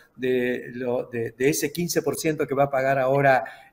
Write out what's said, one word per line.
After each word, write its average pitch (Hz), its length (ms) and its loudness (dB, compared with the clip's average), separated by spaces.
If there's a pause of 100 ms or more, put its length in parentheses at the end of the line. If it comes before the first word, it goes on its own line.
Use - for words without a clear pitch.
(180)
de 123 560 0
lo, 123 320 -4
de, 117 260 -6
de 131 180 0
ese 156 220 -2
quince 170 300 -2
por 139 160 -2
ciento 151 280 -2
que 135 100 -4
va 139 80 4
a 143 60 0
pagar 135 300 0
ahora, 131 460 4 (280)